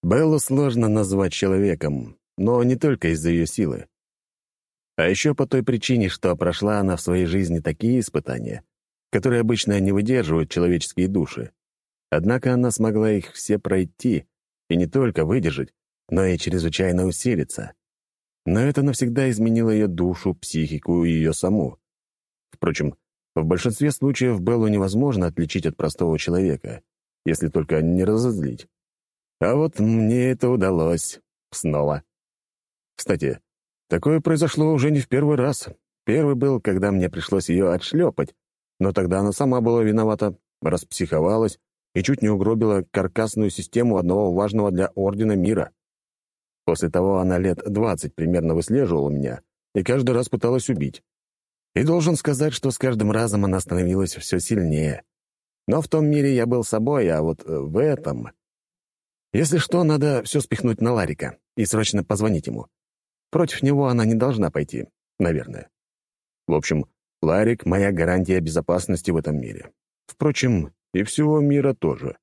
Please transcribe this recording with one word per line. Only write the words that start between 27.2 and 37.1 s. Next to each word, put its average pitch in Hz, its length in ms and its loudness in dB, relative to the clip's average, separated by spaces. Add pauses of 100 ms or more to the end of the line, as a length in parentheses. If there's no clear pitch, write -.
если 80 220 -2
только 78 340 -2
не 87 200 2
разозлить. 101 640 -2 (720)
А 104 140 2
вот 156 240 -2
мне 113 520 2
это 123 200 0
удалось. 87 680 0 (300)
Снова. 73 520 -2 (920)
Кстати, 73 460 -4 (480)
такое 151 320 2
произошло 156 520 2
уже 143 180 2
не 147 100 2
в - 80 -6
первый 147 280 2
раз. 127 340 -2 (340)
Первый 143 300 2
был, 131 260 0
когда 98 320 0
мне 92 160 2
пришлось 92 400 -2